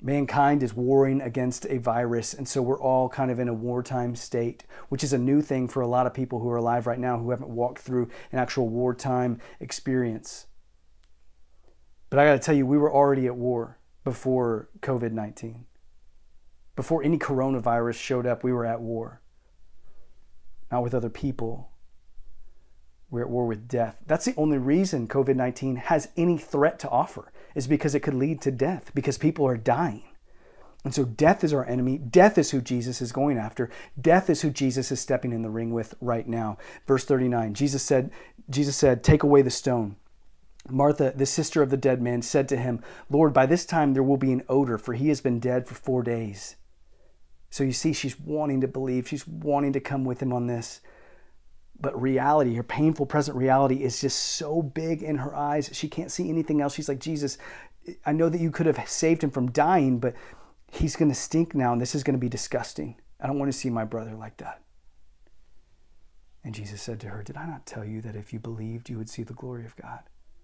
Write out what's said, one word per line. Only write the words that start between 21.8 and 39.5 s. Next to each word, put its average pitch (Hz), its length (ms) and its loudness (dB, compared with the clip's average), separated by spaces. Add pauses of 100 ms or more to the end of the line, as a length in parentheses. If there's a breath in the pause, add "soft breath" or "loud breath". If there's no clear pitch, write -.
We're 120 120 -4
at 123 80 -4
war 120 180 0
with 113 200 -6
death. 117 380 -2
That's 156 200 0
the 254 100 0
only 151 220 2
reason 143 500 2
covid 135 300 2
nineteen 127 400 -2
has 147 400 0
any 170 200 4
threat 143 420 2
to - 100 -8
offer, - 420 -2 (220 loud breath)
is 131 140 -4
because 143 280 2
it 143 60 2
could 143 140 0
lead 143 260 0
to 139 100 0
death, 139 420 -2
because 135 240 -2
people 151 300 2
are 127 100 2
dying. 117 460 0 (800 soft breath)
And 135 100 -4
so 139 120 2
death 151 380 4
is 156 100 2
our 135 120 0
enemy. 127 320 0
Death 180 400 6
is 156 140 4
who 135 100 0
Jesus 123 400 -4
is 120 100 -4
going 131 260 0
after. 113 320 -4 (320 loud breath)
Death 170 280 6
is 151 120 2
who 156 80 0
Jesus 131 420 0
is 131 80 -2
stepping 127 320 -2
in 113 120 -4
the 110 60 -6
ring 113 220 -4
with 113 300 -4
right 117 260 -2
now. 110 300 -4 (300 loud breath)
Verse 131 180 4
thirty-nine, 123 480 2
Jesus 139 300 0
said, 135 280 2 (380 loud breath)
Jesus 139 260 0
said, 127 280 4
"Take 151 200 8
away 143 200 8
the 127 80 2